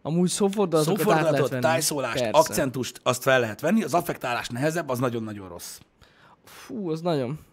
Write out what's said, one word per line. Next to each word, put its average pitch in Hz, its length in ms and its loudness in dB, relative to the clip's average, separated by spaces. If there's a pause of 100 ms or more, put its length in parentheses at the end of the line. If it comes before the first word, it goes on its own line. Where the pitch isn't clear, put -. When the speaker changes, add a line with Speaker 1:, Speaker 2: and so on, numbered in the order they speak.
Speaker 1:
Amúgy 170 280 0
szófordulatokat 190 680 0
át - 60 0
Speaker 2:
Szófordulatot, 160 260 4
Speaker 1:
lehet 135 180 2
venni. 127 120 -2
Speaker 2:
tájszólást, 127 600 0
Speaker 1:
Persze. 117 160 6
Speaker 2:
akcentust, 135 640 0
azt 127 180 0
fel 131 180 4
lehet 110 200 -2
venni, 196 240 2
az 139 100 -2
affektálás 131 540 -2
nehezebb, 151 420 -2
az 123 100 -2
nagyon-nagyon 110 480 -4
rossz. - 320 -14 (680)
Speaker 1:
Fú, 208 460 -8
az 160 100 -4
nagyon. 151 380 -2 (140)